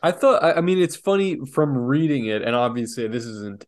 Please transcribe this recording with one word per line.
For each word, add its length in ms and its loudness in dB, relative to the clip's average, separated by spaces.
I 80 2
thought, 300 4
I, 120 4
I 60 0
mean, 180 2
it's 180 2
funny 500 -2
from 300 0
reading 500 0
it, 160 -2
and 120 -2
obviously 540 -2
this 160 -6
isn't, 440 -12